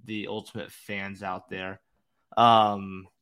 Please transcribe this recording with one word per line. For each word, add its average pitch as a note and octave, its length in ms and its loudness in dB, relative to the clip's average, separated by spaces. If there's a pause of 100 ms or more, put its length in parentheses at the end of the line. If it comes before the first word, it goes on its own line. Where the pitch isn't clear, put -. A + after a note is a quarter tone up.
the G#2+ 240 -8
Ultimate - 440 -10
fans G2 500 -10
out F#2 280 -8
there. F#2+ 300 -10 (540)
Um, G#2 720 4 (160)